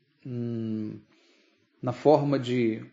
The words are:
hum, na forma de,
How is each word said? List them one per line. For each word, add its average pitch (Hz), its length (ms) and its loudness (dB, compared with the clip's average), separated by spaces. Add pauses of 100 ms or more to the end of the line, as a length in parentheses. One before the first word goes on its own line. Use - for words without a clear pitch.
(260)
hum, 113 720 -6 (840)
na 127 100 -4
forma 143 480 4
de, 120 540 0